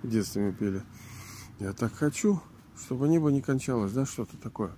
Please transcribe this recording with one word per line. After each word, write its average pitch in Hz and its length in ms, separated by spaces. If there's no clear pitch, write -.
в 123 60
детстве 104 340
мы 98 100
пели. 98 300
Я 98 140
так 113 200
хочу, 160 480
чтобы 135 300
небо 160 220
не 139 120
кончалось, 127 500
да, 135 140
что-то - 320
такое. 104 400